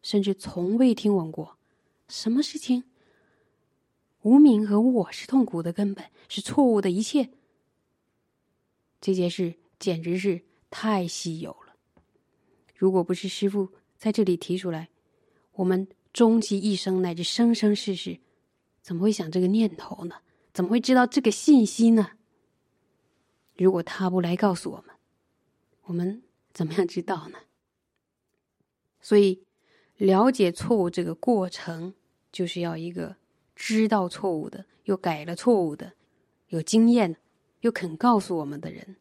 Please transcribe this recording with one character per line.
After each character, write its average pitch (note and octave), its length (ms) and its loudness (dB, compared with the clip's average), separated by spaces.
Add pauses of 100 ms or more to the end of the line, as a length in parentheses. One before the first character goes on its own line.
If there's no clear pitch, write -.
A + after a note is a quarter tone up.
甚 G#3 180 0
至 G3 140 -2
从 F#3+ 420 -6
未 A#3+ 180 4
听 G#3 200 0
闻 E3 160 -2
过 - 280 -16 (500)
什 - 220 -6
么 C4 120 0
事 - 160 -8
情 B3 260 -2 (1400)
无 A#3+ 160 6
明 A3+ 280 8
和 G3+ 140 2
我 A#3+ 320 0
是 - 140 -16
痛 C4 180 2
苦 E3 180 -6
的 E3+ 100 -6
根 G3+ 220 -2
本， - 100 -16 (240)
是 - 120 -10
错 - 240 0
误 A3 160 4
的 F#3+ 100 0
一 F#3 100 -2
切。 C4 300 -2 (1700)
这 F#3+ 140 0
件 F3 160 0
事 E3+ 240 -4 (240)
简 E3 240 -4
直 F3 160 -4
是 F#3 240 -2 (280)
太 G3+ 360 -2
稀 E3 340 -8
有 - 100 -12
了。 - 240 -20 (1000)
如 F#3+ 180 0
果 F#3 100 2
不 F3+ 120 -2
是 F#3 120 -8
师 G3 220 -4
父 G3 240 -4 (240)
在 A3 160 -4
这 A3 100 0
里 F3+ 140 2
提 F3 220 -6
出 F#3 120 -6
来， E3 200 -10 (600)
我 F#3+ 120 -4
们 F#3 240 0 (240)
终 A3+ 280 4
其 G3+ 180 -2
一 G3 180 0
生 F#3+ 240 -2
乃 F3 140 -2
至 F3 80 -8
生 A#3 320 2
生 G#3+ 200 2
世 G3+ 200 -6
世， F3 240 -12 (640)
怎 F3 120 -10
么 E3+ 80 -2
会 G#3+ 80 4
想 F3 200 -4
这 F3+ 100 -2
个 F#3 60 2
念 G3+ 300 2
头 - 280 -14
呢？ F3 120 -12 (360)
怎 F3+ 100 -4
么 F3+ 80 -2
会 A#3 100 2
知 B3+ 140 2
道 B3 120 6
这 B3+ 140 0
个 A#3 100 2
信 B3+ 340 6
息 A3+ 260 2
呢？ G#3+ 220 4 (1400)
如 F#3+ 160 4
果 F3 100 -2
他 F#3 280 -4
不 F#3 100 0
来 F3 160 -2
告 F#3+ 180 2
诉 - 180 -10
我 - 140 -18
们， - 80 -20 (880)
我 F3+ 80 -12
们 F#3 300 -4 (300)
怎 E3+ 140 -4
么 D#3 80 -8
样 F#3 120 2
知 F3 140 -6
道 E3+ 280 -8
呢？ - 100 -20 (1600)
所 - 160 0
以 G3 280 4 (520)
了 G3+ 340 4
解 G3 220 0
错 - 240 -2
误 F3 140 0
这 F3 120 -4
个 E3 120 -6
过 G3 340 0
程， E3+ 460 -12 (360)
就 F3+ 160 -4
是 F3 140 -8
要 E3+ 160 -4
一 E3+ 160 -10
个 F3 240 -10 (380)
知 A3 340 0
道 G3+ 180 0
错 F3 300 -4
误 D3+ 140 -8
的， - 160 -18 (180)
又 G3 100 0
改 D#3+ 300 -4
了 E3+ 100 -8
错 G#3 280 2
误 D3+ 120 -2
的， - 200 -16 (540)
有 E3 120 -4
经 A3+ 300 4
验， G#3 260 2 (440)
又 A#3 120 0
肯 E3+ 240 -8
告 A#3 240 2
诉 F#3 160 -6
我 D#3 80 -4
们 C#3+ 160 -10
的 E3 100 -12
人 - 300 -20